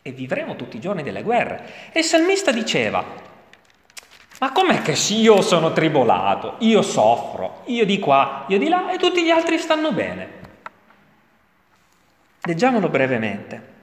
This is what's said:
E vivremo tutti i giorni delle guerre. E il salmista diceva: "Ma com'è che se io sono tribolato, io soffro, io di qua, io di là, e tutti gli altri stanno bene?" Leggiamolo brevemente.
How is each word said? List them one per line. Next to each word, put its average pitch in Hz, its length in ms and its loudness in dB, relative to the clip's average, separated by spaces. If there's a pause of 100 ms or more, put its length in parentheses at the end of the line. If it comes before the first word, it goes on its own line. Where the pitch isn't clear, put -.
E 135 120 -14
vivremo 170 440 -8
tutti 120 220 -12
i - 20 -12
giorni 170 220 -6
delle 104 200 -8
guerre. 151 680 -4
E 330 60 -2
il 320 80 0
salmista 349 440 2
diceva: 120 540 0 (1400)
"Ma 262 100 -4
com'è 349 300 2
che 147 160 -2
se - 160 -2
io 220 300 6
sono 160 320 2
tribolato, 110 880 2
io 220 200 4
soffro, - 840 0
io 233 180 0
di 196 140 0
qua, 135 500 2
io 190 80 0
di 269 120 0
là, 359 220 0
e 370 60 -4
tutti 359 260 0
gli 330 80 0
altri 330 280 2
stanno 311 340 -2
bene?" 92 360 -6 (2250)
Leggiamolo 190 440 0
brevemente. 117 840 -2 (120)